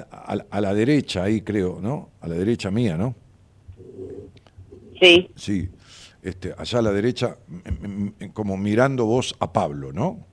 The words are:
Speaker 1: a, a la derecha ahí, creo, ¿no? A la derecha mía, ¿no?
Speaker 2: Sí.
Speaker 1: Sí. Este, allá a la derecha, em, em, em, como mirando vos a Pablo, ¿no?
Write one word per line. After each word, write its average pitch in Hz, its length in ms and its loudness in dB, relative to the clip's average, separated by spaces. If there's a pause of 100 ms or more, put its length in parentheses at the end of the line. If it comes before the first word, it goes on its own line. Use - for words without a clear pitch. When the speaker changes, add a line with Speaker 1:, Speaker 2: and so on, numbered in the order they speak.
(100)
Speaker 1:
a, - 260 -6 (140)
a 98 100 -2
la 101 140 0
derecha 123 500 2
ahí, 107 160 2
creo, 90 400 -2
¿no? 117 300 -6 (100)
A 82 80 -10
la 82 60 -4
derecha 95 360 0
mía, 104 280 0
¿no? 120 160 -2 (1900)
Speaker 2:
Sí. 180 320 8
Speaker 1:
Sí. 95 340 -4 (540)
Este, 92 340 -8
allá - 220 -2
a 117 40 4
la 107 100 2
derecha, 117 440 0 (280)
em, 95 200 -6
em, 101 360 -4
em, 98 100 -10
como 101 260 -4
mirando 117 500 2
vos 120 340 0
a 92 120 -2
Pablo, 73 400 0
¿no? 87 400 -4